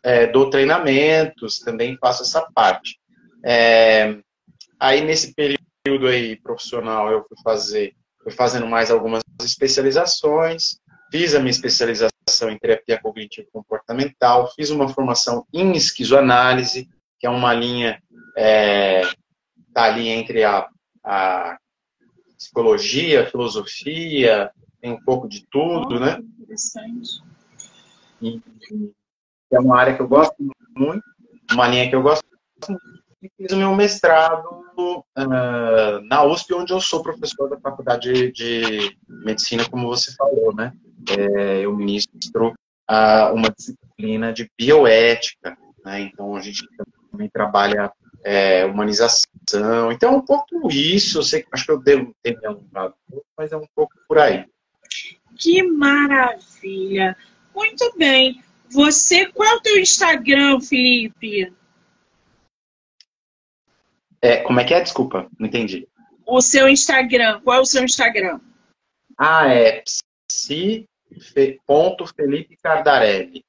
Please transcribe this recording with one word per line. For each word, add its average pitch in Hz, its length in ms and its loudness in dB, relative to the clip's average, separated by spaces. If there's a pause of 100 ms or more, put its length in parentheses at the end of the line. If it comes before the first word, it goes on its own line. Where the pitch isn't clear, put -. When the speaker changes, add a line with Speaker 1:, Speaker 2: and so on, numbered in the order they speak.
Speaker 1:
é, 120 240 4
dou 131 220 2
treinamentos, 151 1080 0
também 120 380 -6
faço 123 260 -2
essa 160 180 -2 (120)
parte. - 460 0 (440)
É, 113 760 4 (640)
aí 135 220 2
nesse 156 320 -4
período 139 720 -4
aí 117 300 -2
profissional 110 720 -6
eu 107 160 -2
fui - 160 -20
fazer, 104 520 -4 (280)
fui 107 80 -12
fazendo 123 360 -2
mais 117 240 0
algumas 113 300 0 (200)
especializações, 156 1400 -2 (320)
fiz 160 220 -2
a 143 60 4
minha 127 120 0
especialização 113 1000 -2
em 107 60 -12
terapia 113 420 -2
cognitivo 107 520 -12
comportamental, 127 1040 -2
fiz 147 160 -6
uma 143 180 0
formação 123 640 -4
em 185 220 0
esquizoanálise, 127 1120 0 (320)
que 123 60 -8
é 123 40 -2
uma 123 240 0
linha, 120 480 -4 (360)
é, 101 640 2 (720)
tá 117 120 2
ali 117 220 0
entre 113 360 -2
a, 98 240 0 (360)
a 92 540 -4 (800)
psicologia, 120 880 0
a - 40 -4
filosofia, 120 1200 -2 (280)
tem 120 120 -10
um 113 100 -12
pouco 127 260 -4
de - 200 -18
tudo, 156 480 -4
Speaker 2:
Oh, 120 40 -2
Speaker 1:
né? 147 200 -2 (200)
Speaker 2:
interessante. 233 840 -14 (1000)
Speaker 1:
E, 226 180 -10 (320)
e 208 200 -10 (600)
é 127 80 4
uma 127 200 4
área 131 160 2
que 131 60 -6
eu 123 60 -2
gosto 151 280 4 (400)
muito, 156 280 -4 (480)
uma 123 160 2
linha 123 220 0
que 131 60 0
eu 131 60 2
gosto 151 220 2 (440)
muito. - 340 -14 (200)
E 190 160 -20
fiz 190 140 -10
o 190 60 0
meu 196 180 2
mestrado, 165 920 2 (500)
ah, 120 880 0
na 139 180 2
usp, 165 300 0
onde 175 200 -4
eu 185 80 -2
sou - 220 -4
professor 139 440 -8
da 139 120 -10
Faculdade 127 720 -4
de 113 640 -6 (100)
Medicina, 117 640 -6
como 123 180 -8
você 120 280 -6
falou, 113 400 0
né? 117 180 -8 (340)
É, 101 520 -2
eu 101 160 -4
ministro, 104 800 -4 (340)
ah, 110 440 4
uma 110 200 0
disciplina 110 840 -8
de 113 240 -12
bioética, 117 1000 4 (300)
né? 101 160 -12
Então, 101 340 -12
a 98 60 -10
gente 101 260 -14 (440)
também 208 180 -12
trabalha, 104 640 -2 (320)
é, 98 420 2
humanização. 107 1300 -2
Então, 233 240 2
é - 20 2
um 269 80 -2
pouco 285 460 -2
isso. 156 480 0
Eu - 40 -2
sei, 156 280 -4
acho - 140 -8
que 156 60 -2
eu 147 80 0
devo 131 440 2
ter 117 160 -4
me 107 80 -10
alongado 98 480 -10 (120)
um - 40 -20
pouco, 139 160 -18 (100)
mas 156 140 -10
é 156 60 -10
um 151 180 -12
pouco 151 180 -2 (140)
por - 100 2
aí. - 280 2 (920)
Speaker 2:
Que 349 240 2
maravilha! 247 1500 0 (380)
Muito 440 440 -4
bem. 262 460 2 (240)
Você, 302 600 2
qual 427 200 0
é 466 80 4
o 453 60 -6
teu 415 180 4
Instagram, 277 800 2
Felipe? 226 920 -2 (2750)
Speaker 1:
É, 117 140 6
como 123 220 0
é 120 40 2
que - 80 -2
é? 175 100 4
Desculpa, - 460 -4 (120)
não 110 80 -6
entendi. 98 400 -6 (400)
Speaker 2:
O 254 140 4
seu 269 280 6
Instagram, 247 720 2
qual 247 160 2
é - 20 6
o 262 60 4
seu 262 180 0
Instagram? 226 560 -2 (800)
Speaker 1:
Ah, 151 340 4
é 113 320 4 (460)
psi 196 560 -6 (480)
fe-, 135 320 0
ponto 165 400 2
Felipe 147 560 -6
Cardarelli. 117 880 0